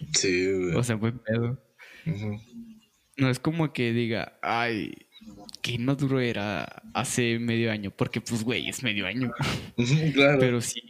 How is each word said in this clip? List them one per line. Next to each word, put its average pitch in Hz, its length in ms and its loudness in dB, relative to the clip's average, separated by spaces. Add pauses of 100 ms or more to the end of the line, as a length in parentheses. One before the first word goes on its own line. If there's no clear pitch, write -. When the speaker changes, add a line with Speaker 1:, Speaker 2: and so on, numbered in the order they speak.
(140)
Speaker 1:
Sí, 92 380 2
güey. 90 240 0
Speaker 2:
O 123 80 4
sea, 117 120 0
buen 113 240 -2
pedo. 117 440 -2 (420)
Speaker 1:
Ujú. 104 360 -4 (760)
Speaker 2:
No 131 120 2
es 123 100 0
como 156 320 0
que 117 220 0
diga, 113 480 -2
"Ay, 113 520 0 (680)
qué 120 120 -4
inmaduro 131 460 2
era 101 640 -2 (100)
hace 117 460 0
medio 117 320 2
año", 104 200 -4
porque, - 280 -2
pues, 110 240 -4
güey, 107 240 0
es - 160 -6
medio 104 240 0
año. 120 240 -2 (460)
Speaker 1:
Ujú, 143 360 4
claro. 139 260 6
Speaker 2:
Pero 123 200 4
sí, 113 300 -4